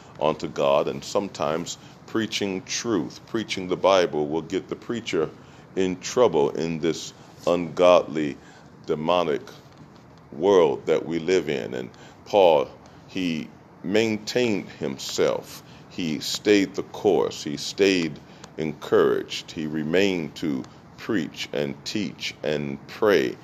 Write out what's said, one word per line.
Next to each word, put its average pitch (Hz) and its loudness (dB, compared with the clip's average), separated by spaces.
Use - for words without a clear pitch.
unto 78 -2
God, 73 2
and 69 -8
sometimes 85 -4
preaching 101 -4
truth, - -4
preaching 104 -6
the 90 0
Bible, 85 4
will 80 -2
get 82 -6
the 82 -6
preacher 92 -2
in 92 0
trouble 80 2
in 82 -4
this 80 -2
ungodly, 85 4
demonic 82 0
world 80 4
that 78 2
we 82 -4
live 82 2
in. 62 -4
And 62 -8
Paul, 82 4
he 85 -4
maintained 107 0
himself. - -4
He 78 -4
stayed 101 2
the 85 -4
course. - 0
He 73 -6
stayed 90 2
encouraged. 76 0
He 80 -6
remained 80 0
to 69 -4
preach - -6
and 69 -4
teach - -8
and 73 -4
pray. 78 2